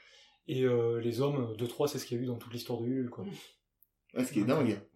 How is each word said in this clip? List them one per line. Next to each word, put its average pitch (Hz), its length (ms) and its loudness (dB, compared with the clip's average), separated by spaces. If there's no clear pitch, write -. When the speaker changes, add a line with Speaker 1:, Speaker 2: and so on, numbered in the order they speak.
Speaker 1:
Et, 131 180 0
euh, 117 340 4
les 117 220 0
hommes, 131 340 0
deux, 117 120 -2
trois, 147 200 0
c'est 143 120 -2
ce - 80 -10
qu'il 120 100 -2
y - 20 0
a 127 40 -2
eu - 20 -2
dans 120 140 -2
toute 117 120 -16
l'histoire 120 300 -4
de 117 60 -2
Ulule, 127 240 0
quoi. - 140 -8
Speaker 2:
Ouais, - 100 0
ce - 80 -8
qui 107 60 2
est 101 40 4
Speaker 1:
Donc, 123 220 4
Speaker 2:
dingue, 107 160 0